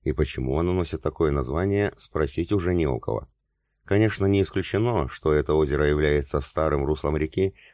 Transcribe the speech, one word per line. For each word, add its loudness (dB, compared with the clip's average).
И -2
почему -2
оно 0
носит -2
такое 0
название, 0
спросить -4
уже 0
не 2
у -2
кого. -6
Конечно, 2
не 4
исключено, -2
что 0
это 2
озеро 2
является 2
старым -2
руслом -2
реки, -2